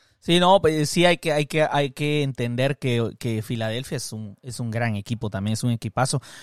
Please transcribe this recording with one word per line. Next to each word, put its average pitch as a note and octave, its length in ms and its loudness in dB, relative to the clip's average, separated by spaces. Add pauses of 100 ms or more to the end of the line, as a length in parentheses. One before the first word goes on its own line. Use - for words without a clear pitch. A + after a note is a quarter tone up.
(200)
Sí, E3+ 200 2
no, F#3 200 6
pues, D#3 300 2
sí E3+ 160 4
hay F3 120 4
que, D#3+ 140 -2
hay D3 140 2
que, D#3 160 0
hay C#3+ 300 2
que D3 320 0
entender B2+ 520 -2
que, A#2 440 0
que A2+ 200 -2
Filadelfia A2+ 560 -4
es - 160 -8
un, G#2+ 300 -10
es B2 160 -12
un A#2 140 -4
gran A#2 240 -2
equipo G#2 340 -6
también, G2+ 220 -2
es A2 100 -4
un B2 80 0
equipazo. A#2+ 500 -2 (220)